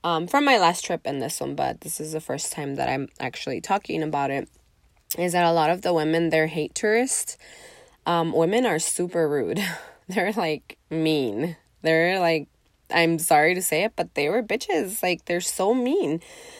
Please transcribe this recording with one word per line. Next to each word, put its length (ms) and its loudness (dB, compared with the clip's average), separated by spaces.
um, 240 0
from 160 2
my 140 6
last 260 4
trip 220 -4
and 160 -4
this 180 -6
one, 160 -4
but 260 -4
this 200 -10
is 100 -8
the 100 -6
first 300 -6
time 240 -6
that 140 -2
I'm 180 -4
actually 400 -6
talking 420 -2
about 280 -2
it, 180 -6
is 140 -2
that 140 4
a 80 4
lot 160 4
of 120 -2
the 120 0
women, 360 2
they're 180 2
hate 280 -6
tourists. 600 0
Um, 280 0
women 320 4
are 140 0
super 500 0
rude. 360 0
<laughs> 80 -6
They're, 240 -2
like, 440 -4
mean. 640 0
They're, 380 2
like, 300 0
I'm 260 4
sorry 360 4
to 60 -4
say 240 0
it, 100 -4
but 200 -4
they 120 0
were 160 0
bitches. 580 -2
Like, 220 -2
they're 160 -2
so 340 0
mean. 460 0